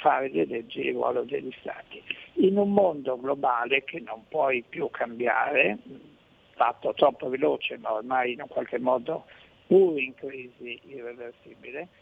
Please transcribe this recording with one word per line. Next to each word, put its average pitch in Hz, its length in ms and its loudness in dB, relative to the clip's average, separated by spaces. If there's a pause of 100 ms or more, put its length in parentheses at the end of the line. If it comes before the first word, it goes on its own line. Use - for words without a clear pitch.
fare 135 300 2
le - 160 0
leggi 120 400 -6
il 127 80 -2
ruolo 123 300 -2
degli 135 360 -8
stati. - 420 -14 (340)
In 196 200 6
un 202 160 2
mondo 147 480 2
globale 135 640 0
che - 160 -10
non 113 300 -12
puoi 135 360 0
più 156 220 -6
cambiare, 120 880 0 (760)
fatto 120 400 0
troppo 135 340 4
veloce 131 480 -2
ma 113 160 -4
ormai 123 400 -2
in 131 80 -10
un 143 80 -12
qualche 123 300 -4
modo 127 480 -2 (400)
pur 185 340 6
in 131 140 -6
crisi 123 720 -12
irreversibile, 120 1000 -14 (140)